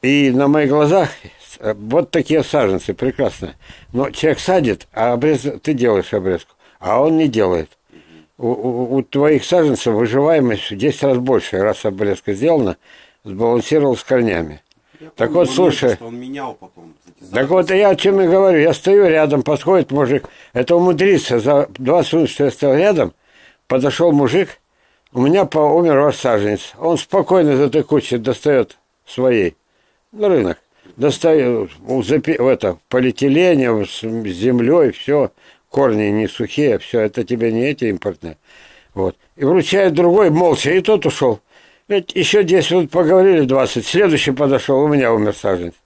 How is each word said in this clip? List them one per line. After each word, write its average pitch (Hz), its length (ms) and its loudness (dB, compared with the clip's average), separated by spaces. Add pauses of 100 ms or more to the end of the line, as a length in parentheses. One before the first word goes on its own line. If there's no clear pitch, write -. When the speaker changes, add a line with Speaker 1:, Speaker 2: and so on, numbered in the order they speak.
Speaker 1:
И 139 280 2
на 135 180 2
моих 147 220 2
глазах, 151 400 2 (500)
э, 110 140 -4
вот 110 360 -2
такие 156 320 0
саженцы, 104 520 -2
прекрасно. 120 600 -6 (380)
Но 131 180 -4
человек 156 300 -2
садит, 151 520 -2
а 117 200 -2
обрез-, 135 480 -2
ты 156 140 -4
делаешь 117 400 0
обрезку, 92 400 -4 (240)
а 107 220 -2
он 160 160 2
не 160 120 2
делает. 92 420 -2 (200)
Speaker 2:
Мгм. - 100 -20 (380)
Speaker 1:
У, 117 100 -4
у, 120 480 -4
у 135 60 0
твоих 143 420 0
саженцев 151 500 0
выживаемость 123 760 0
в 107 60 -10
десять 143 280 -4
раз 131 140 2
больше, 123 440 -2
раз 101 220 -2
обрезка 101 500 -4
сделана, 127 420 0 (480)
сбалансировал 120 720 0
с - 80 -14
корнями. 87 580 -2 (360)
Speaker 2:
Я - 120 -20
Speaker 1:
Так - 180 -4
Speaker 2:
помню 156 60 -6
Speaker 1:
вот, - 0 -
Speaker 2:
моменты, 175 200 0
Speaker 1:
слушай. 151 420 0
Speaker 2:
что 117 100 -16
он 117 100 -14
менял 127 380 -12
потом 85 400 -20 (120)
эти - 240 -20
Speaker 1:
Так 131 200 -2
вот, 180 160 2
Speaker 2:
саженцы. 190 160 -2
Speaker 1:
я 202 80 4
о 190 60 2
чем 196 260 2
и 180 60 4
говорю. 190 300 4
Я 160 140 4
стою 196 360 4
рядом, 151 340 2
подходит 156 480 0
мужик. 139 360 0 (280)
Это 135 200 0
умудрится. 175 640 2
За 139 380 2
двадцать 147 380 0
минут, 160 160 2
что - 140 -2
я 135 60 0
стоял 139 260 0
рядом, 160 360 0 (560)
подошел 139 440 0
мужик, 143 460 0 (540)
у 123 80 -4
меня 170 240 2
по-, - 140 -4 (200)
умер 160 200 2
ваш 151 180 2
саженец. 104 640 -2
Он 165 180 -2
спокойно 175 540 0
из 135 100 2
этой 147 220 0
кучи 135 340 -2
достает 135 640 -2 (280)
своей 117 480 0 (580)
на 208 180 -2
рынок. 104 280 0 (380)
Достает 127 720 0 (160)
у 127 160 -2
запи-, 147 360 -2
в 123 80 0
это, 107 320 0 (100)
полиэтилене, 131 960 0
с, - 160 -12
с - 20 -14
землей, 117 880 0
все. 143 380 -2 (380)
Корни 117 420 0
не 107 160 0
сухие, 120 520 -2
все. - 220 -4
Это 107 220 -4
тебе 117 300 -2
не 117 140 -2
эти 143 180 -6
импортные. 90 540 -8 (560)
Вот. 95 200 -4 (220)
И 143 80 -6
вручает 185 480 2
другой, 175 380 4
молча, 156 420 0
и 185 80 2
тот 208 240 0
ушел. 113 360 -2 (480)
Ведь 196 280 -4
еще 202 260 2
десять 170 300 2
минут 175 180 0
поговорили, 180 540 4
двадцать. 127 420 0
Следующий 165 460 0
подошел, 135 500 0
у 151 60 0
меня 135 240 2
умер 107 240 0
саженец. 87 380 -4 (120)